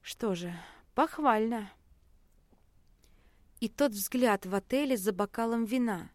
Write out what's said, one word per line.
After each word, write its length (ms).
Что 320
же, 180
похвально. 720
И 80
тот 220
взгляд 560
в 80
отеле 420
за 160
бокалом 520
вина. 500